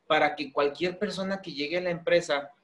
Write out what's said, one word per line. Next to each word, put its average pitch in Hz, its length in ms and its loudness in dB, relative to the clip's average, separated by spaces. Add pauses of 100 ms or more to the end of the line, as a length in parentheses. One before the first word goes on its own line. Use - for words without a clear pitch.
para 151 280 4
que 135 160 -8
cualquier 151 480 0
persona 190 440 -4
que 165 100 -10
llegue 147 240 -4
a 180 60 -2
la 180 80 -2
empresa 165 640 2 (120)